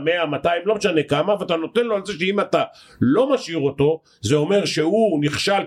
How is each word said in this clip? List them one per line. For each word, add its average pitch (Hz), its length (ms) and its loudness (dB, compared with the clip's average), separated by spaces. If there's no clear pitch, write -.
מאה, 170 200 0
מאתיים, 170 400 -2
לא 214 100 2
משנה 180 280 0
כמה, 160 360 0
ואתה 180 160 -2
נותן 165 300 -2
לו 220 100 -2
על 196 100 -2
זה 202 80 -8
שאם 190 260 -2
אתה 170 240 0
לא 214 320 2
משאיר 165 240 -4
אותו, 139 440 0
זה 113 140 0
אומר 175 300 2
שהוא 170 580 2
נכשל 196 440 0